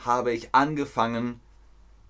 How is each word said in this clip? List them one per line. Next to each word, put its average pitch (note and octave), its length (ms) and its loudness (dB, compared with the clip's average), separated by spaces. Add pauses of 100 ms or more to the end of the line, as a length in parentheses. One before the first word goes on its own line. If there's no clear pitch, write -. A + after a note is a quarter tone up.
habe B2 280 2
ich - 220 -8
angefangen B2 880 0 (680)